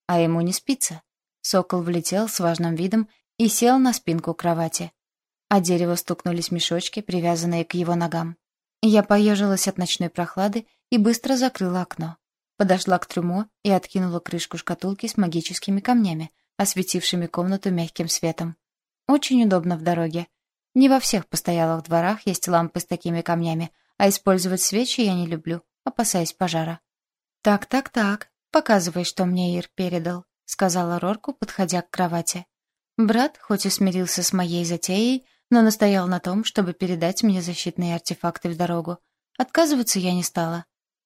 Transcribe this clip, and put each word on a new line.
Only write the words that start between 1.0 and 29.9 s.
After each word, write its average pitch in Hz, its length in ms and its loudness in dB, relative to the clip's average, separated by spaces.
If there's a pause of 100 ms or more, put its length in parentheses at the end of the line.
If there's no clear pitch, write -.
Сокол 180 400 0
влетел 175 480 -2
с - 100 -6
важным 170 360 0
видом 190 340 0 (280)
и 233 120 4
сел 240 280 4
на 262 140 4
спинку 165 420 -2
кровати. 165 600 -2 (600)
О 202 60 6
дерево 175 340 2
стукнулись 175 560 -4
мешочки, 175 500 -2
привязанные 170 640 0
к - 120 -6
его 175 180 0
ногам. 165 440 -2 (440)
Я 214 220 6
поежилась 202 640 2
от 190 100 -4
ночной 175 320 -4
прохлады 202 560 -4 (240)
и 247 80 2
быстро 233 400 2
закрыла 190 440 -2
окно. 165 360 -8 (400)
Подошла 185 400 2
к - 80 -6
трюмо 180 400 -2 (160)
и 208 80 -2
откинула 185 500 0
крышку 170 380 -6
шкатулки 185 480 -6
с 220 100 -8
магическими 180 640 -2
камнями, 190 520 0 (260)
осветившими 180 720 -2
комнату 190 420 -2
мягким 170 380 -2
светом. 165 500 -4 (500)
Очень 262 360 4
удобно 180 340 2
в 156 60 -12
дороге. 170 420 -2 (480)
Не 262 160 8
во 262 100 6
всех 208 280 -2
постоялых 165 560 -2
дворах 170 420 0
есть 190 220 -2
лампы 170 320 0
с - 60 -8
такими 170 360 -4
камнями, 165 500 -2 (260)
а 202 120 4
использовать 185 540 0
свечи 247 380 0
я 202 120 2
не 175 140 -2
люблю, 165 340 -6 (220)
опасаясь 196 500 -2
пожара. 165 460 -4 (640)
«Так, 208 240 2
так, 269 220 -2
так, 208 420 -2 (180)
показывай, 180 540 2
что 180 220 -2
мне 180 340 0
Ир 175 160 -10
передал», 175 500 -4 (200)